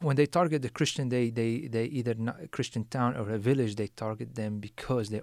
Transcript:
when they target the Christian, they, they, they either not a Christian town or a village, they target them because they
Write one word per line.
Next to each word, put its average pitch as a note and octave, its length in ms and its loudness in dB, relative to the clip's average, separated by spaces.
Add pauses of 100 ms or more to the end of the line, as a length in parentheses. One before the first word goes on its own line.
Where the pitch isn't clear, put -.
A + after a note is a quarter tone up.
when C#3+ 160 2
they D3 80 6
target D#3 380 2
the - 80 -2
Christian, C#3 400 0
they, B2 180 2
they, A#2 400 0
they A2+ 160 0
either A#2+ 300 -2
not A2+ 280 -4
a - 60 -14
Christian A#2 360 -4
town B2+ 340 0
or G#2 100 -4
a A2 80 0
village, A2+ 400 2
they G#2 120 -2
target A2+ 460 -6
them G#2+ 260 -4
because A2 500 -2
they G#2+ 120 -4